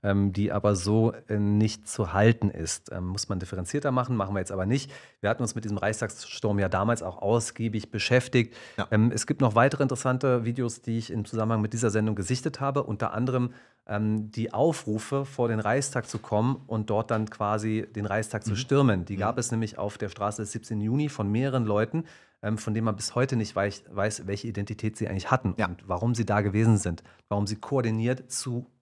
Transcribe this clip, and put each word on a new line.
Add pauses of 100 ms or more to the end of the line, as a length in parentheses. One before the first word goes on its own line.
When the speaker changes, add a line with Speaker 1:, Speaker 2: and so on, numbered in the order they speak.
Speaker 1:
ähm,
die
aber
so, (160)
äh,
nicht
zu
halten
ist.
Ähm,
muss
man
differenzierter
machen,
machen
wir
jetzt
aber
nicht. (280)
Wir
hatten
uns
mit
diesem
Reichstagssturm
ja
damals
auch
ausgiebig
beschäftigt. (240)
Speaker 2:
Ja.
Speaker 1:
Ähm,
es
gibt
noch
weitere
interessante
Videos,
die
ich
im
Zusammenhang
mit
dieser
Sendung
gesichtet
habe,
unter
anderem, (360)
ähm,
die
Aufrufe,
vor
den
Reichstag
zu
kommen
und
dort
dann
quasi
den
Reichstag
zu
Speaker 2:
Mhm.
Speaker 1:
stürmen.
Die
Speaker 2:
Mhm.
Speaker 1:
gab
es
nämlich
auf
der
Straße
des
siebzehnten
Juni
von
mehreren
Leuten, (380)
ähm,
von
denen
man
bis
heute
nicht
weich-,
weiß,
welche
Identität
sie
eigentlich
hatten
Speaker 2:
Ja.
Speaker 1:
und
warum
sie
da
gewesen
sind, (280)
warum
sie
koordiniert
zu (140)